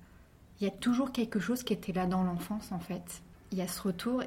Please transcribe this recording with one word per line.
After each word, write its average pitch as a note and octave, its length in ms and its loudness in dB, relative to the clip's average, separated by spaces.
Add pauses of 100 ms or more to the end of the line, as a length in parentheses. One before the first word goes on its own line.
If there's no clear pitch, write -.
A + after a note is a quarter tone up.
(580)
il G#3 60 0
y - 20 4
a F#3+ 40 2
toujours B3+ 400 2
quelque A3+ 280 0
chose A3+ 240 0
qui G#3+ 100 2
était F3 200 -4
là F3+ 140 2
dans F#3 160 4
l'enfance, F3+ 480 -2
en F3+ 80 -2
fait. - 420 -8 (300)
Il F#3+ 60 -2
y F#3 40 2
a F3 60 0
ce - 140 -6
retour, A#3 460 0